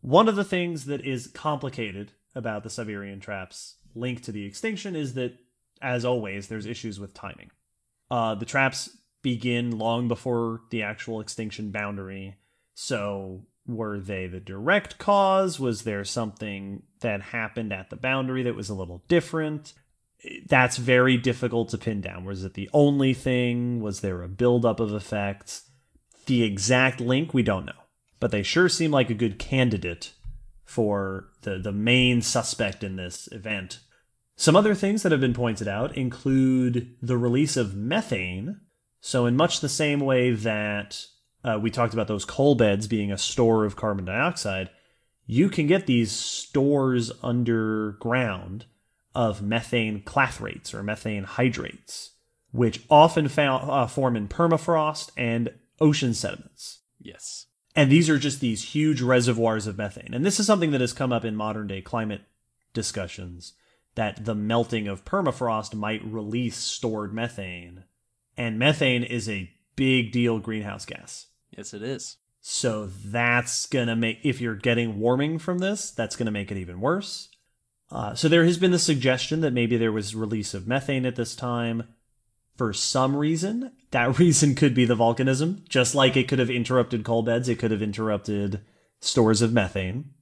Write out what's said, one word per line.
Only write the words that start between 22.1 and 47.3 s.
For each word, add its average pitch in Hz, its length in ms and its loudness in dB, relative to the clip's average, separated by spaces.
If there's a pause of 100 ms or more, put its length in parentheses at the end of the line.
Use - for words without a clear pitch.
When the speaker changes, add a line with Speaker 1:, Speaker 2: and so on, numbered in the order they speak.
Speaker 1:
Was 95 180 -8
it 95 100 -10
the 98 200 -8
only 143 420 4
thing? 123 680 -2
Was 104 200 -6
there 92 200 -4
a 87 80 -10
buildup 120 500 4
of 107 140 0
effects? 101 680 -6 (640)
The 120 160 4
exact 123 580 2
link, 131 320 0
we 131 80 4
don't 98 240 0
know. - 80 -14 (460)
But 113 100 0
they 101 140 0
sure 175 260 4
seem 160 220 0
like 135 180 4
a 117 60 0
good 107 240 -2
candidate 107 760 -2 (500)
for 98 680 -2 (120)
the, 98 160 -6
the 92 140 -6
main 120 500 4
suspect - 640 -2
in 95 140 -6
this 90 340 -12
event. 101 480 -10 (580)
Some - 180 6
other 208 200 6
things 202 280 0
that 180 100 4
have 135 80 2
been 127 120 2
pointed 113 340 -2
out 107 280 -4
include 127 1080 0
the 123 160 -2
release 123 380 2
of 107 200 -2
methane. 107 840 -4 (400)
So 123 260 0
in 120 120 2
much 165 240 4
the 147 80 -2
same 147 300 0
way 127 320 4
that, 104 760 -4 (380)
uh, 110 180 -2
we 110 100 2
talked 117 220 0
about 110 140 0
those 104 180 -2
coal 139 300 4
beds 107 320 4
being 101 240 0
a 95 60 -4
store 113 460 4
of 101 140 -2
carbon 101 280 -4
dioxide, 101 640 -4 (540)
you 135 240 4
can 160 180 0
get 190 180 4
these 117 260 2
stores 135 1000 0 (120)
underground 110 1400 -2 (480)